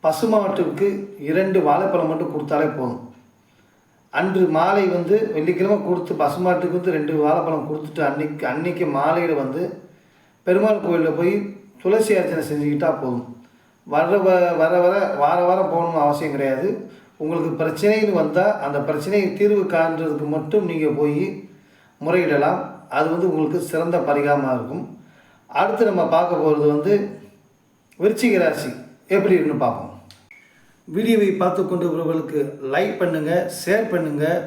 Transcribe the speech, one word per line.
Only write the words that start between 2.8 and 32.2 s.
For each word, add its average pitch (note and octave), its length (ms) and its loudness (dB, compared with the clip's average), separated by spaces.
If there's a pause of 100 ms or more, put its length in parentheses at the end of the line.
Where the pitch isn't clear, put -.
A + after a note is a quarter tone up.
அன்று F#3+ 220 0 (160)
மாலை F#3+ 260 4 (120)
வந்து F3 200 2 (200)
வெள்ளிக்கிழமை F3+ 500 0
கொடுத்து F3+ 360 -2
பசுமாட்டுக்கு F3 560 0
வந்து F3 200 0
ரெண்டு D3+ 160 -2 (100)
வாழைப்பழம் D#3+ 460 0
கொடுத்துட்டு D3+ 400 -6
அன்னைக்கு, D3 420 -6
அன்னைக்கு E3+ 340 -4 (120)
மாலையில D#3+ 460 0
வந்து C3+ 200 -4 (840)
பெருமாள் G#3 380 2
கோயில்ல D#3+ 340 2
போய் F#3+ 140 2 (480)
துளசி G#3+ 380 2
அர்ச்சனை D#3+ 300 -2
செஞ்சுக்கிட்டா D3 420 0 (100)
போதும். A#2+ 240 -4 (680)
வர E3 160 2 (160)
வ-, F3+ 340 4
வர E3 120 4 (120)
வர F#3+ 100 4 (280)
வார E3+ 160 2 (100)
வாரம் F#3+ 240 2
போகணும்னு E3 320 0
அவசியம் D3 320 0
கிடையாது. C3+ 320 -2 (540)
உங்களுக்கு D#3 360 -2
பிரச்சனைன்னு G3+ 640 0
வந்தா D3+ 240 2 (200)
அந்த C#3+ 120 -2 (100)
பிரச்சனையை F3+ 400 0 (100)
தீர்வு G#3 240 4 (140)
காண்றதுக்கு D#3+ 500 0 (120)
மட்டும் F#3+ 340 0
நீங்க D#3 160 0 (140)
போய் D3+ 200 0 (840)
முறையிடலாம். D#3 540 2 (380)
அது D#3 160 2
வந்து F3+ 180 0
உங்களுக்கு D#3 280 0 (140)
சிறந்த E3+ 260 0 (100)
பரிகாரமா C#3+ 480 2
இருக்கும். A2+ 260 -8 (680)
அடுத்து G3+ 420 2
நம்ம F3 140 0 (100)
பார்க்க F3 300 2
போறது D3+ 300 4
வந்து D#3 180 2 (1120)
விருச்சிக G#3+ 420 2
ராசி D3+ 260 -2 (440)
எப்படி F#3 200 4
இருக்குன்னு D3 300 0
பார்ப்போம். A2+ 280 -4 (1000)
வீடியோவை G#3+ 340 4 (100)
பார்த்து F3+ 300 0
கொண்டு E3+ 160 -2 (880)